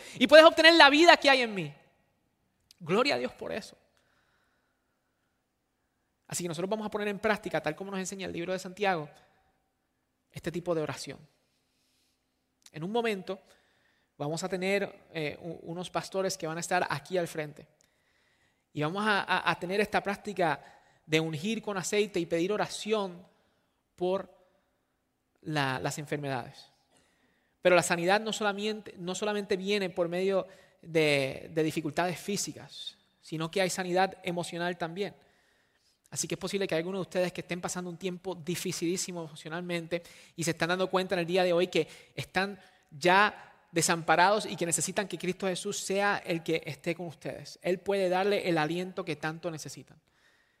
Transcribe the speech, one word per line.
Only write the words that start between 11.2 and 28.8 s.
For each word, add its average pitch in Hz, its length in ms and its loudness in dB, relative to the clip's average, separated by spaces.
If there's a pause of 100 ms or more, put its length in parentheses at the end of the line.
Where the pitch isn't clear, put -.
En 151 120 -10
un 190 80 -6
momento 208 500 -2 (760)
vamos 160 260 -4
a 180 60 -4
tener, 190 640 -2
eh, 151 280 -6
u-, 165 300 -12
unos 170 180 -10
pastores 185 480 -4
que - 100 -8
van 160 100 -8
a 170 40 -8
estar 180 280 0
aquí 170 280 -4
al 170 100 0
frente. 151 400 -10 (1080)
Y 147 80 -6
vamos 180 240 -2
a, 202 160 2
a, 175 280 -2
a 165 100 0
tener 190 220 -2
esta 202 220 0
práctica 185 600 -2 (420)
de 156 140 2
ungir 160 420 -4
con 202 160 -6
aceite 208 420 -2
y 170 60 -2
pedir 170 280 -2
oración 196 760 -4 (680)
por 185 360 -2 (1080)
la, 139 380 -2
las 143 180 -6
enfermedades. 139 760 -8 (920)
Pero 180 140 6
la 165 80 6
sanidad 180 380 2
no 220 100 -6
solamente, 208 640 -4